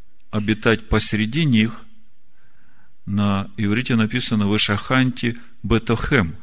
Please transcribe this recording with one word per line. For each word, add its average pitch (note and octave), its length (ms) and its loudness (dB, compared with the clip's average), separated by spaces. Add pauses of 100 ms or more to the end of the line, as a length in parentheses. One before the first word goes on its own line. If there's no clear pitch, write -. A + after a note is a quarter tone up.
(320)
«обитать G#2+ 600 0
посреди A2 560 2
них» A2+ 340 0 (1300)
на G2+ 500 0
иврите A2+ 400 2
написано A2 560 2
«вешаханти A#2+ 840 2 (240)
бетохем». A2 800 2